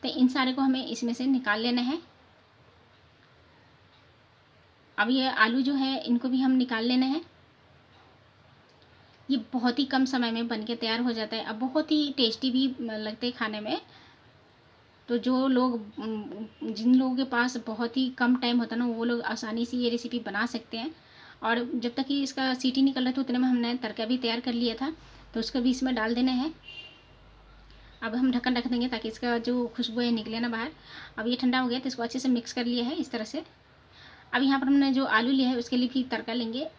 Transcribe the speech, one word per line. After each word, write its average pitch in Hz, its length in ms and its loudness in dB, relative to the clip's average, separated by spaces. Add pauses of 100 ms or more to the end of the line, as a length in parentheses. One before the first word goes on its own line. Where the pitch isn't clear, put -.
तो 262 60 -4
इन 254 200 4
सारे 262 240 2
को 269 100 0
हमें 262 240 2
इसमें 233 260 -4
से 247 140 -2
निकाल 247 340 2
लेना 240 220 2
है। 285 280 -4 (3000)
अब 214 120 4
ये 262 180 4
आलू 233 320 2
जो 269 140 2
है 269 300 0
इनको 240 240 0
भी 254 120 2
हम 262 100 4
निकाल 247 340 2
लेना 254 220 4
है। 294 160 0 (2000)
ये 277 60 2 (160)
बहुत 247 260 0
ही 294 60 2
कम 269 200 2
समय 247 260 0
में 226 180 -2
बन 220 160 -4
के 233 120 -6
तैयार 226 240 -2
हो 247 120 0
जाता 220 240 -4
है, 226 80 -6
अब 208 140 -8
बहुत 262 320 0
ही 294 260 2
tasty 233 340 2
भी 262 300 2
लगते 220 460 -6
हैं 247 100 -4
खाने 214 240 -4
में। 226 200 -4 (1300)
तो 240 100 0
जो 254 300 2
लोग, 254 260 4 (240)
उम, 220 720 -8
जिन 226 220 4
लोगों 262 220 4
के 262 80 0
पास 254 320 0
बहुत 233 400 -4
ही 262 140 0
कम 247 260 4
time 247 220 2
होता 226 180 -2
है 240 60 0
ना, 247 40 0
वो 226 180 -2
लोग 240 180 0
आसानी 226 440 -4
से 254 100 -6
ये 247 140 2
recipe 240 280 -4
बना 214 280 -2
सकते 233 300 -8
हैं। 277 180 -8 (480)
और 240 320 0
जब 240 200 -2
तक 262 120 -2
कि 277 160 0
इसका 262 320 0
सीटी 262 280 2
निकल 262 220 4
रहा 254 80 0
था 262 80 -2
उतने 247 180 0
में 254 100 4
हमने 240 260 2
तड़का 226 300 -4
भी 247 140 0
तैयार 233 220 0
कर 247 120 -4
लिया 233 220 0
था, 277 200 -4 (400)
तो 226 60 -2
उसको 240 200 -2
भी 247 100 4
इसमें 254 240 0
डाल 226 200 0
देना 254 180 2
है। 269 220 -2 (1500)
अब 226 120 -4
हम 254 180 4
ढक्कन 247 240 2
रख 240 100 0
देंगे 240 220 0
ताकि 226 200 -4
इसका 233 300 -2
जो 240 280 0
खुशबू 233 340 -4
है 240 100 2
निकले 220 300 -2
ना 240 80 -2
बाहर। 233 240 -4 (460)
अब 220 80 -2
ये 247 100 0
ठंडा 254 220 2
हो 254 100 2
गया 240 100 -2
तो 262 80 -6
इसको 254 160 -4
अच्छे 233 160 -4
से 262 100 -2
mix 240 240 2
कर 240 120 -2
लिया 240 200 0
है 269 100 -2
इस 339 160 -4
तरह 220 140 -4
से। 277 200 -8 (880)
अब 247 80 4
यहाँ 269 180 4
पर 262 60 -2
हमने 277 260 6
जो 269 120 2
आलू 233 260 2
लिया 269 180 4
है 254 80 0
उसके 240 200 -2
लिए 247 120 2
भी 254 140 0
तड़का 226 300 -4
लेंगे। 240 460 -4